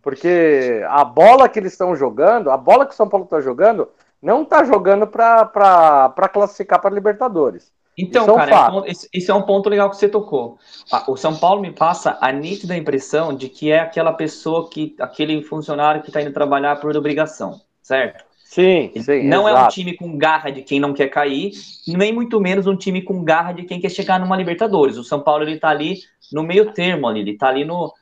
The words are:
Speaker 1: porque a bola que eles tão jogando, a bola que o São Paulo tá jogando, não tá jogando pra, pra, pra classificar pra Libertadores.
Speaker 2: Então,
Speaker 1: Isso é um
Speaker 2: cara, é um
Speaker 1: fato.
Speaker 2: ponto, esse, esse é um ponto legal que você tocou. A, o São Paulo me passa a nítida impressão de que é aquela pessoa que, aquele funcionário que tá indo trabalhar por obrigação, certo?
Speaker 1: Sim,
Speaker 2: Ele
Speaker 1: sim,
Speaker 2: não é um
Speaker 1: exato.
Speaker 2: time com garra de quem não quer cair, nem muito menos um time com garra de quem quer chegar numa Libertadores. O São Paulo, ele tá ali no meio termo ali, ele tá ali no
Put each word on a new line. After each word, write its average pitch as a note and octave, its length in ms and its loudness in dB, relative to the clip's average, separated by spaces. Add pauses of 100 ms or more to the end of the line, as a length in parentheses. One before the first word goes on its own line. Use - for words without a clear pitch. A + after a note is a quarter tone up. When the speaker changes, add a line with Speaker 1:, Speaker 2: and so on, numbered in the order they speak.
Speaker 1:
porque C#3+ 880 0
a C#3+ 160 4
bola A#3+ 440 8
que - 100 -4
eles F#3 180 -8
tão F3+ 180 -2
jogando, D3 560 0
a C3 60 2
bola F#3+ 300 4
que - 80 -16
o - 20 -20
São G#3+ 120 0
Paulo F#3+ 180 -2
tá D#3+ 140 -2
jogando, D3 480 0 (340)
não A#3 220 0
tá D#4 200 2
jogando G3+ 420 2
pra, A3+ 380 4
pra, E3+ 640 6
pra F#3 200 0
classificar G3+ 520 0
pra G3 100 0
Libertadores. G3+ 800 -2 (280)
Speaker 2:
Então, F#3 240 -2
Speaker 1:
Isso G3+ 80 4
é - 20 8
um - 40 8
Speaker 2:
cara, D3 140 2
é - 40 6
um D#3 40 8
Speaker 1:
fato. D#3+ 140 4
Speaker 2:
ponto, G3 160 -6
esse, - 240 -14
esse F#3 180 -6
é F#3+ 40 2
um G3+ 80 2
ponto G3 260 0
legal G3+ 220 0
que G3+ 60 -14
você G#3 120 0
tocou. D#3+ 500 -4 (320)
A, - 200 -4
o C3 80 -4
São D#3 180 -4
Paulo F#3+ 240 2
me F3+ 100 -8
passa - 480 -2
a C3 140 -2
nítida F3 420 -8
impressão D3+ 600 -4
de C3 160 -12
que D3+ 200 -6
é D#3 100 4
aquela E3 340 -2
pessoa D#3+ 560 -6
que, D3+ 280 -10
aquele D3+ 440 -6
funcionário D3+ 600 -4
que - 80 -18
tá D3+ 120 -4
indo D3 100 -8
trabalhar C#3+ 440 -2
por D3+ 200 -6
obrigação, D3 640 -6 (220)
certo? C3 420 -6 (180)
Speaker 1:
Sim, F3 520 0
Speaker 2:
Ele A2+ 100 -8
Speaker 1:
sim, C#3 200 0
Speaker 2:
não F3 220 2
é G#3+ 60 2
um - 60 4
Speaker 1:
exato. B2 160 4
Speaker 2:
time F3 220 -8
com E3+ 200 -12
garra D3+ 340 -2
de C3 120 -14
quem C#3 180 -2
não C#3+ 140 -2
quer C#3 140 -2
cair, D3 440 -4 (340)
nem F#3+ 260 -2
muito A#3 280 -2
menos F#3+ 260 0
um G3 100 -2
time F#3 260 -6
com F#3 200 -8
garra E3 300 0
de F3 120 -12
quem F3+ 160 -12
quer F#3 100 -6
chegar F#3 280 -4
numa F#3 180 -2
Libertadores. E3+ 600 0
O A#2+ 80 -14
São D3 160 -6
Paulo, D3+ 240 -2
ele D#3 140 -8
tá D#3+ 100 -4
ali D#3 300 -4 (340)
no D3+ 100 -6
meio G3+ 300 0
termo F3 360 -4
ali, G#2+ 120 -4
ele G#2 160 -8
tá C3 120 -2
ali C3+ 160 -2
no E3 380 -8